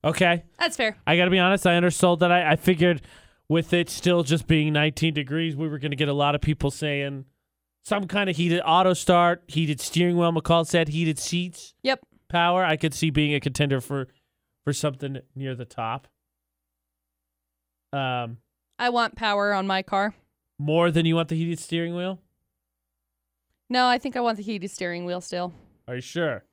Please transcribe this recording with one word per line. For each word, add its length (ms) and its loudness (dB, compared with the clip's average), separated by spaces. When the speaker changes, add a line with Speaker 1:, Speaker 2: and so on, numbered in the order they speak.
Speaker 1:
Okay. 400 2
Speaker 2:
That's 180 -2
fair. 180 -2
Speaker 1:
I 100 4
gotta 140 4
be 80 4
honest, 260 2
I 100 6
undersold 440 2
that. 120 4
I, 200 4
I 40 6
figured 460 2
with 240 0
it 160 0
still 320 2
just 240 0
being 280 2
nineteen 420 0
degrees, 400 -4
we 120 -6
were 120 -8
gonna 160 -4
get 140 0
a 40 0
lot 220 2
of 60 -2
people 280 -2
saying 560 -6
some 240 -4
kind 220 -2
of 80 -2
heated 260 2
auto 300 4
start, 540 4
heated 340 -2
steering 360 0
wheel. 140 2
McCall 360 0
said 220 2
heated 280 -2
seats. 640 -8
Speaker 2:
Yep. 200 -2
Speaker 1:
Power. 340 2
I 140 2
could 160 -2
see 160 0
being 240 0
a 60 0
contender 420 0
for, 260 -8
for 100 -2
something 460 -6
near 200 -8
the 100 -12
top. 420 -8
Um, 440 -6
Speaker 2:
I 120 -2
want 260 -2
power 380 -2
on 140 -2
my 160 0
car. 300 -2
Speaker 1:
More 320 2
than 140 2
you 100 2
want 140 -2
the 60 -4
heated 240 -4
steering 360 -6
wheel? 240 -8
Speaker 2:
No, 180 4
I 100 4
think 180 -6
I 60 -2
want 160 0
the 60 -12
heated 280 -6
steering 340 -8
wheel 160 -6
still. 320 -8
Speaker 1:
Are 80 -10
you 60 -8
sure? 520 -4